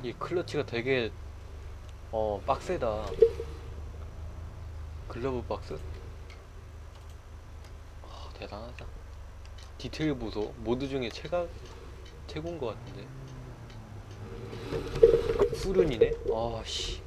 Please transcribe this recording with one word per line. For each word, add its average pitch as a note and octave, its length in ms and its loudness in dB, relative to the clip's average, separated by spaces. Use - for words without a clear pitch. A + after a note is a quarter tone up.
이 A#2 80 0
클러치가 - 540 2
되게, A#2+ 440 4
어, G#2+ 340 4
빡세다. B2+ 600 2
글러브 B2 400 0
박스? - 300 -2
아, - 320 -8
대단하다. G#2+ 500 -8
디테일 D#3 400 2
보소. G#2+ 400 0
모드 B2 280 2
중에 C3 220 0
최가-, E3+ 400 0
최고인 E3 320 -4
것 A2 180 0
같은데. - 300 -8
푸른이네? D#3+ 500 6
아, A2+ 320 0
씨. - 400 -4